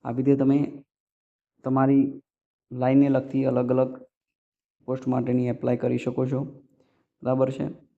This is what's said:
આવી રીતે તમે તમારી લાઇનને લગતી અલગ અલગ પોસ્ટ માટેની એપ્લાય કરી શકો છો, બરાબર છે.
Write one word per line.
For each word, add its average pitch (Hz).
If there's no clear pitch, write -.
આવી 127
રીતે 139
તમે 139
તમારી 135
લાઇનને 131
લગતી 135
અલગ 123
અલગ 127
પોસ્ટ 131
માટેની 123
એપ્લાય 123
કરી 123
શકો 127
છો, 131
બરાબર 131
છે. 143